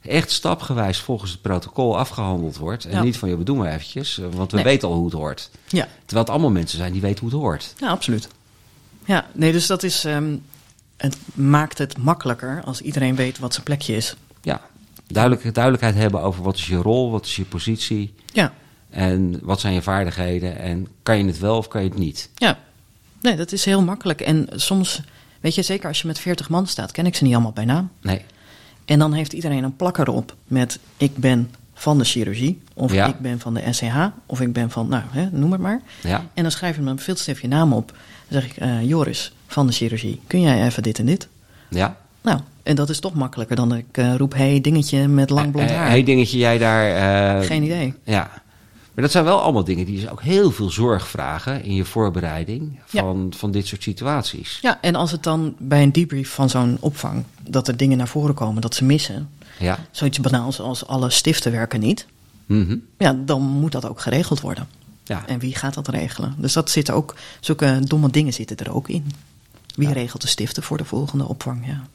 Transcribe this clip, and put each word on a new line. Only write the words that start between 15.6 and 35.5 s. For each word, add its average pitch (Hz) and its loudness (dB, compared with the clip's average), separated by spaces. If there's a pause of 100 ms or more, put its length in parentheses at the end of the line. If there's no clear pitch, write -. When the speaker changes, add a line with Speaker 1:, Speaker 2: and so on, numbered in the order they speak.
Speaker 1:
hebben 101 2
over 90 -2
wat 92 0
is - -6
je 90 0
rol, 117 2
wat 107 -4
is - -6
je 95 -4
positie 104 -4 (200)
Speaker 2:
Ja. 185 0 (360)
Speaker 1:
en 92 0
wat 95 -2
zijn 98 0
je 90 0
vaardigheden 90 -2
en 90 -6 (160)
kan 110 4
je 101 2
het 85 -2
wel 104 2
of 110 -4
kan 101 -4
je 95 0
het 87 -8
niet. 78 -4
Speaker 2:
Ja, 208 0 (640)
nee, 240 2
dat 165 -4
is 196 -2
heel 196 4
makkelijk. 175 -2
En 156 2
soms, 185 0 (380)
weet 165 -2
je, 196 0
zeker 190 -4
als 151 -4
je 165 -4
met 156 -4
veertig 170 -4
man 180 0
staat, - -6
ken 170 0
ik 175 2
ze - 2
niet 127 6
allemaal 117 4
bij 110 -4
naam. 165 0 (120)
Speaker 1:
Nee. 95 -2 (640)
Speaker 2:
En 151 4
dan 151 4
heeft 151 -4
iedereen 143 -2
een 131 -4
plakker 180 0
op 123 -4 (120)
met, 127 -2 (180)
"Ik 143 0
ben 123 2 (220)
van 151 2
de 131 4
chirurgie", 117 -2 (120)
of 127 0
Speaker 1:
Ja. 101 4
Speaker 2:
"Ik 135 -2
ben 123 -4
van 117 -6
de 117 -2 (100)
S - -2
C - -4
H", 135 0 (180)
of 127 -6
"Ik 123 0
ben 117 0
van", 113 -4
nou, 120 -2
hè, 156 -2
noem 151 2